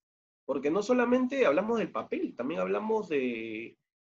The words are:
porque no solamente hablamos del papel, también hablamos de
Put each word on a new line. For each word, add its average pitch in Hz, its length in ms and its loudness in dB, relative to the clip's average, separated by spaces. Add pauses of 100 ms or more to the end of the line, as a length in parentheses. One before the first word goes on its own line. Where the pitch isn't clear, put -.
(440)
porque 135 260 -2
no 190 120 2
solamente 247 640 2
hablamos 208 320 2
del 202 140 -2
papel, 285 440 -4
también 160 240 -4
hablamos 208 480 0
de 113 720 -4 (220)